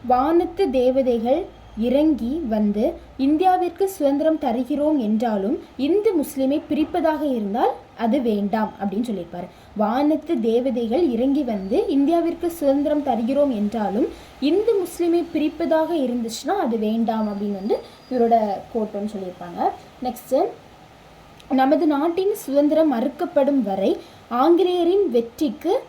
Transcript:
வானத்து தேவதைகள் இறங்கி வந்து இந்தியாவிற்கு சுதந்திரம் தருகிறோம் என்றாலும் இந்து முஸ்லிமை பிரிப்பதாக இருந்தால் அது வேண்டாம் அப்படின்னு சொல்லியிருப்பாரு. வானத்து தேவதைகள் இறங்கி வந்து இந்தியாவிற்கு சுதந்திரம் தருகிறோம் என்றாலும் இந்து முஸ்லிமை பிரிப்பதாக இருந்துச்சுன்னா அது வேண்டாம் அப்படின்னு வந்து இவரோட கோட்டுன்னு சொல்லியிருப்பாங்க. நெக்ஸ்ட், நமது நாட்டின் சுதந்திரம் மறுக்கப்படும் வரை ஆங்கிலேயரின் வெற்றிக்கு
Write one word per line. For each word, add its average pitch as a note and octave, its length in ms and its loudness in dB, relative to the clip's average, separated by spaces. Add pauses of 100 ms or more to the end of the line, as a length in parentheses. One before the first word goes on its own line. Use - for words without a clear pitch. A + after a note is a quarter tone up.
வானத்து E4 600 2
தேவதைகள் B3+ 760 2 (320)
இறங்கி C4 720 0
வந்து G#3+ 440 0 (260)
இந்தியாவிற்கு F4 640 2
சுதந்திரம் D#4 540 0
தருகிறோம் C#4+ 600 0
என்றாலும் G#3+ 600 0 (180)
இந்து G4 360 2
முஸ்லிமை C4+ 560 0
பிரிப்பதாக D#4 520 0
இருந்தால் B3 480 0 (280)
அது A#3+ 240 0
வேண்டாம் G#3+ 580 0
அப்படின்னு G3+ 320 -2
சொல்லியிருப்பாரு. F3+ 360 -8 (280)
வானத்து C#4+ 640 0
தேவதைகள் A#3+ 680 0
இறங்கி C4 340 0
வந்து A3+ 460 0
இந்தியாவிற்கு E4 580 0
சுதந்திரம் D4 560 0
தருகிறோம் C4 480 0
என்றாலும் G#3 560 0 (320)
இந்து G4+ 400 2
முஸ்லிமை E4+ 540 0
பிரிப்பதாக D#4+ 560 0
இருந்துச்சுன்னா B3 600 -2
அது D#4 280 0
வேண்டாம் A3 500 -2
அப்படின்னு G3+ 260 -4
வந்து G3+ 260 -2 (320)
இவரோட A#3 280 4 (340)
கோட்டுன்னு G#3 420 -4
சொல்லியிருப்பாங்க. F3+ 460 -10 (420)
நெக்ஸ்ட், B3+ 400 -2 (1040)
நமது C#4+ 380 4
நாட்டின் E4+ 480 0
சுதந்திரம் D4 580 2
மறுக்கப்படும் C#4 680 0
வரை G3 340 0 (320)
ஆங்கிலேயரின் F4 840 2
வெற்றிக்கு C#4+ 760 -2